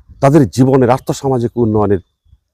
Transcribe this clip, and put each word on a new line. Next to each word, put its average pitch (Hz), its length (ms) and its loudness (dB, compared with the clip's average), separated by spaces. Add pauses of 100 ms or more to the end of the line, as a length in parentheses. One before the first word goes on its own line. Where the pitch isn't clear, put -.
(220)
তাদের 139 280 2
জীবনের 127 400 2
আর্থসামাজিক 131 640 -4
উন্নয়নের 107 440 -2 (540)